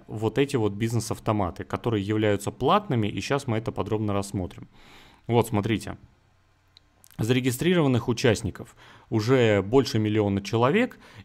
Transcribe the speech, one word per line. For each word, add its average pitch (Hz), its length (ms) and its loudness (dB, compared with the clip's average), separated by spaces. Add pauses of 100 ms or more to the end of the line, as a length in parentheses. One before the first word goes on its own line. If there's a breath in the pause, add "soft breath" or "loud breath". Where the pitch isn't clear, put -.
вот 110 320 -4
эти 139 180 2
вот 107 180 0
бизнес-автоматы, 107 920 -2
которые 107 400 -2
являются 107 460 0
платными, 135 580 0
и - 120 -8
щас - 260 -4
мы 110 100 -2
это 113 160 -6
подробно 104 400 -4
рассмотрим. 98 560 -6 (580 loud breath)
Вот, 117 200 2
смотрите. 104 500 -2 (1200)
Зарегистрированных 127 880 2
участников - 680 0 (360 loud breath)
уже 110 520 4
больше 117 380 2
миллиона 107 400 2
человек, 139 580 0 (260 loud breath)